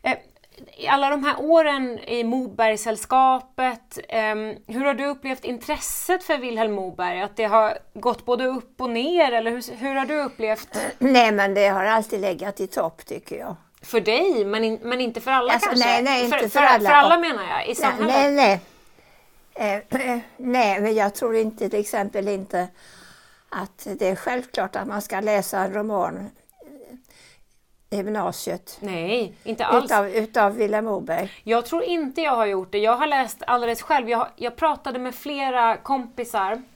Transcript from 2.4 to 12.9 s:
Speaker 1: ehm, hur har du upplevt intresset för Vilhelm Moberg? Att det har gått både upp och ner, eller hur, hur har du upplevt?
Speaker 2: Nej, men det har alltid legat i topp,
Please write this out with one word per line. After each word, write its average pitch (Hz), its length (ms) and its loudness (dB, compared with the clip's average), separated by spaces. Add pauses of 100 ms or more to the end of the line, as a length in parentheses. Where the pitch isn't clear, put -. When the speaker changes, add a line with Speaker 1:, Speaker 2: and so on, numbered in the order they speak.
Speaker 1:
ehm, 214 460 -2 (120)
hur 240 180 -4
har 277 100 2
du 269 120 -4
upplevt 277 380 -6
intresset 302 800 -4
för 302 140 0
Vilhelm 226 360 -2
Moberg? 180 480 -4
Att 202 140 -6
det 220 80 0
har 214 340 4 (160)
gått 226 300 -2
både 247 220 0
upp 254 340 -6
och 247 100 -4
ner, 277 420 2
eller 226 180 0
hur, 240 260 -8
hur 269 180 -6
har 269 120 -2
du 302 160 -2
upplevt? 220 540 -6 (220)
Speaker 2:
Nej, 247 340 6
men 196 220 2
det 196 140 6
har 190 160 2
alltid 220 360 0
legat 190 400 -6
i 190 60 -2
topp, 170 400 -6